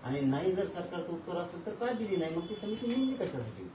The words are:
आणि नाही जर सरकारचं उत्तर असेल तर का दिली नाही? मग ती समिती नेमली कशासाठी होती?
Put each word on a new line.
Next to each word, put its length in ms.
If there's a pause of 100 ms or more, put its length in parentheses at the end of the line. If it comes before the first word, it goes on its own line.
आणि 180
नाही 300
जर 140
सरकारचं 480
उत्तर 220
असेल 300
तर 80
का 180
दिली 240
नाही? 200
मग 140
ती 60
समिती 320
नेमली 260
कशासाठी 500
होती? 120